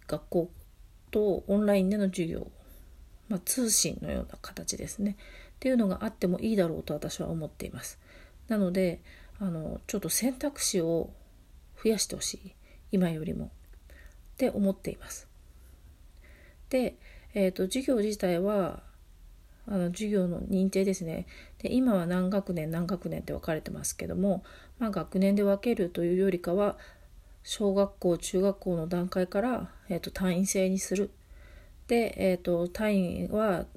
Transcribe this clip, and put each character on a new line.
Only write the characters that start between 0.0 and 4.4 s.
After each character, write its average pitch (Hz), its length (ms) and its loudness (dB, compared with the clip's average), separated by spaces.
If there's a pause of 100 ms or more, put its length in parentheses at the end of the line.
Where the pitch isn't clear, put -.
学 - 220 -6
校 170 220 0 (600)
と 208 380 2
オ 202 100 4
ン 214 80 4
ラ 202 80 6
イ 196 80 6
ン 185 80 2
で 214 60 0
の 202 80 2
授 185 240 0
業、 - 200 -8 (800)
ま 196 100 -2
あ、 - 60 -4
通 240 260 0
信 - 300 2
の - 120 -6
よ 62 100 -2
う - 80 -8
な - 100 -18